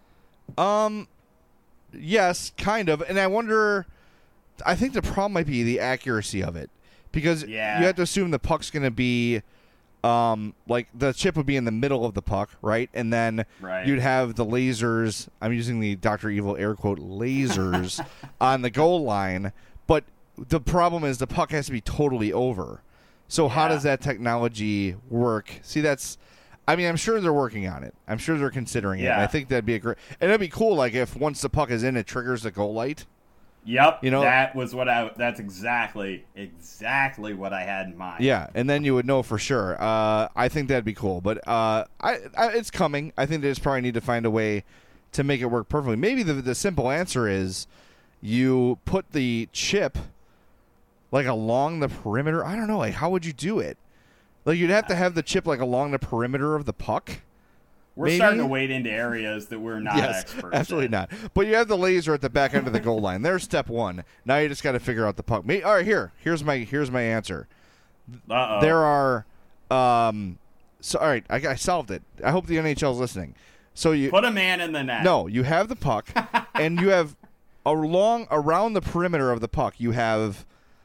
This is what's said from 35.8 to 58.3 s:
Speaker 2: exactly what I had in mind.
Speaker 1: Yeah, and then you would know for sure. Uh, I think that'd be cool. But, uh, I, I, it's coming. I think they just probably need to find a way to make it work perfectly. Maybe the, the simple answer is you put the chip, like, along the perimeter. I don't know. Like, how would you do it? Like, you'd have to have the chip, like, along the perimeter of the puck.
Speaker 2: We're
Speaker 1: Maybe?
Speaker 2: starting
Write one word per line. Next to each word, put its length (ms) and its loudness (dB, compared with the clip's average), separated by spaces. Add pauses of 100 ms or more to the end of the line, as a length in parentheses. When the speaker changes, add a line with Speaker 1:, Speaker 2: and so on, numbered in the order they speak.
Speaker 2:
exactly 960 -4
what 220 -6
I 80 -4
had 240 -6
in 100 -14
mind. 260 -6
Speaker 1:
Yeah, 320 2
and 140 -2
then 160 0
you 100 2
would 120 2
know 160 2
for 160 -4
sure. 440 -2
Uh, 540 0
I 140 2
think 180 -4
that'd 160 2
be 80 -2
cool. 300 -4
But, 160 -2 (100)
uh, 380 0 (120)
I, 200 -2 (180)
I, 140 4
it's 200 -2
coming. 460 -2
I 80 0
think 160 -2
they 80 0
just 140 -2
probably 180 0
need 140 -2
to 80 -2
find 240 0
a 40 4
way 340 0 (480)
to 120 0
make 160 2
it 60 -2
work 240 -2
perfectly. 260 0
Maybe 260 0
the, 120 0
the 200 -2
simple 360 0
answer 360 0
is 400 -2 (540)
you 640 2
put 280 -2
the 400 -2
chip, 440 -2 (1120)
like, 160 0
along 540 0
the 80 0
perimeter. 560 -2
I 120 -6
don't 120 -4
know. 100 0
Like, 160 -2
how 160 -2
would 140 -2
you 80 -6
do 280 -2
it? 180 -6 (680)
Like, 140 2
you'd 120 2
have 180 2
to 60 0
have 200 0
the 80 0
chip, 240 -2
like, 140 0
along 320 0
the 60 -2
perimeter 560 -2
of 120 -4
the 80 -4
puck. 360 -6 (880)
Speaker 2:
We're 100 -2
Speaker 1:
Maybe? 100 4
Speaker 2:
starting 240 6